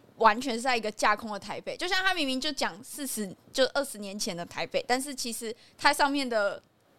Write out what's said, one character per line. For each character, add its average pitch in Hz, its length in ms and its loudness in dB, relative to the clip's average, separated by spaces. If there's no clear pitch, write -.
完 214 260 6
全 262 140 -2
是 233 60 -4
在 254 140 2
一 233 60 0
个 208 80 -2
架 214 260 4
空 214 160 -10
的 202 60 -6
台 175 240 -8
北， - 160 -8
就 359 100 -2
像 381 160 2
它 381 120 4
明 311 100 0
明 262 160 -2
就 302 100 -2
讲 214 320 -4
四 - 220 -8
十， 208 300 -6
就 269 120 4
二 277 80 2
十 220 160 -8
年 202 180 -8
前 196 180 -4
的 170 80 -6
台 165 220 -6
北， - 220 0
但 247 120 2
是 277 140 -6
其 247 180 -6
实 220 240 -8
它 285 160 4
上 285 160 4
面 277 180 0
的， 208 320 0